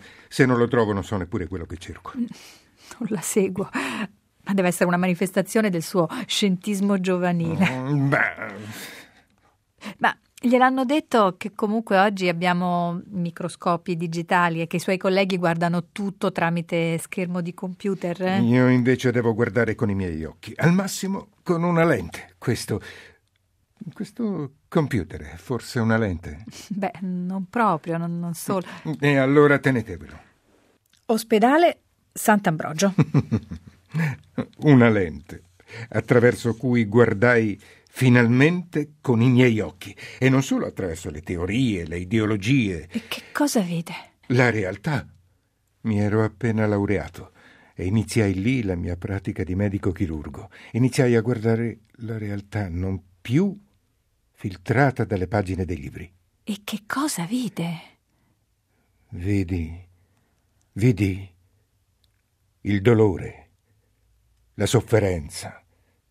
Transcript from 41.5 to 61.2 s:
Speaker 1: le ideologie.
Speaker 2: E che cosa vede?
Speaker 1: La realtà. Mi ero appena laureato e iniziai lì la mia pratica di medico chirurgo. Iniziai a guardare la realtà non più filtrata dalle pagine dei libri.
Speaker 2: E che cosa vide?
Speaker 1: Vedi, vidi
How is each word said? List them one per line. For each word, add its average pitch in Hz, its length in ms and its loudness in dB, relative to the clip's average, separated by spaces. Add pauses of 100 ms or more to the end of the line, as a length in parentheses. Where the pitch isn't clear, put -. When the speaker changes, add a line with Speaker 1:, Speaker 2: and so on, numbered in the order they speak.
Speaker 1:
le 87 120 -8
ideologie. 101 920 0
Speaker 2:
E 226 180 -8
che - 140 -10 (100)
cosa 285 280 0
vede? 170 320 -6 (360)
Speaker 1:
La 123 220 4
realtà. 104 560 -4 (760)
Mi 107 200 0
ero 104 220 2
appena 110 440 -2
laureato 101 640 -2 (420)
e 90 120 -6
iniziai 101 480 0
lì 117 280 -2
la 92 120 -2
mia 87 220 -4
pratica 98 460 -6
di 90 120 -4
medico 101 380 0
chirurgo. 78 580 -8 (220)
Iniziai 123 420 2
a 113 60 4
guardare 113 580 -2 (240)
la 113 160 -8
realtà 101 500 -6
non 92 340 -4 (180)
più 175 380 0 (760)
filtrata 120 720 0
dalle 92 220 -2
pagine 92 380 -2
dei 82 140 -6
libri. 69 340 -14 (320)
Speaker 2:
E 202 180 -8
che - 240 -10
cosa 277 380 -4
vide? 170 560 -6 (1300)
Speaker 1:
Vedi, 90 760 -4 (880)
vidi 98 640 0 (1300)